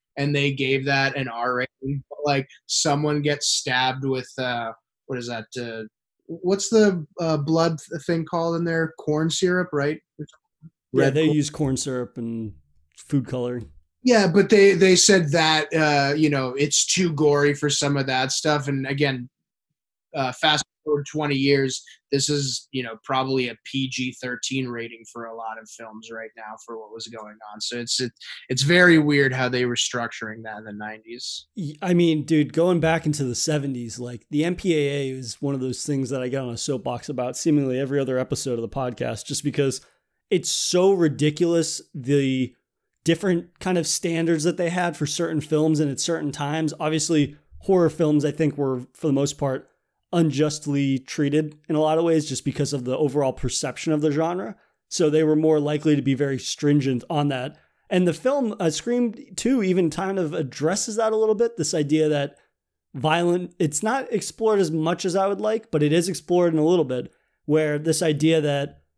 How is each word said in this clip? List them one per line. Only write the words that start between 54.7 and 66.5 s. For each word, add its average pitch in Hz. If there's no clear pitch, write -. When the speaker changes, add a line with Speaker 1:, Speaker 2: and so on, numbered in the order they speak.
Speaker 2:
So 156
they 156
were 156
more 156
likely 147
to 139
be 135
very 135
stringent 139
on 147
that. 131
And 185
the 160
film, 254
uh, 165
Scream 240
two 240
even 185
kind 190
of 160
addresses 165
that 220
a 220
little 220
bit, 233
this 156
idea 156
that 143
violent, 175
it's 160
not 247
explored 214
as 165
much 165
as 180
I 190
would 202
like, 214
but 151
it 147
is 175
explored 175